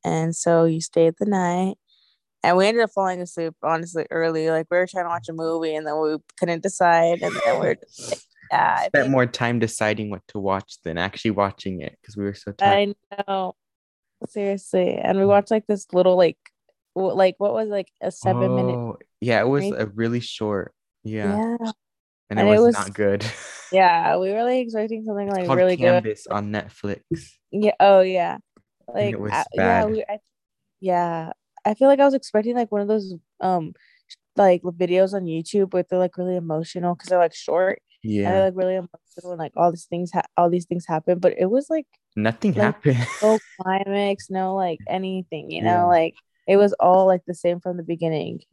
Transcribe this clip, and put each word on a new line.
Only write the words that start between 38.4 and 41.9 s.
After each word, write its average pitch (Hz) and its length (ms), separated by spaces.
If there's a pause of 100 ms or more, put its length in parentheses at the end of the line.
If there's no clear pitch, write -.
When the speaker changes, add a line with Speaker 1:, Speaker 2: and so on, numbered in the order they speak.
Speaker 1:
like, 185 100
really 185 200
emotional 180 560
and, 165 60
like, 160 180
all 175 160
these 170 140
things 175 260
ha-, 180 100 (140)
all 175 140
these 175 160
things 175 200
happen. 175 340
But 180 180
it 185 120
was, 269 200
like, 320 160 (300)